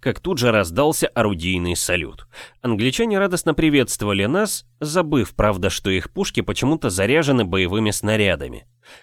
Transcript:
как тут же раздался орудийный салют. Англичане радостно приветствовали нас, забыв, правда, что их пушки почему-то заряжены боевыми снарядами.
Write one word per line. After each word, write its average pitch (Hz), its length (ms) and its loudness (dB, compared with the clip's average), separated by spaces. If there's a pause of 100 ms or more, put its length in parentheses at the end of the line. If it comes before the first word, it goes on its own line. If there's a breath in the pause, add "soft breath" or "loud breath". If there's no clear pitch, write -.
как - 180 -4
тут 180 200 -4
же 120 120 2
раздался 110 560 2
орудийный 90 680 0
салют. - 500 -4 (360 loud breath)
Англичане 131 560 0
радостно 180 360 0
приветствовали 120 720 2
нас, 190 420 -2 (140)
забыв, 151 560 0
правда, 98 340 2
что - 200 -4
их 92 200 -2
пушки 180 300 -4
почему-то 123 500 0
заряжены 123 540 2
боевыми 95 460 0
снарядами. 92 760 -2 (360 loud breath)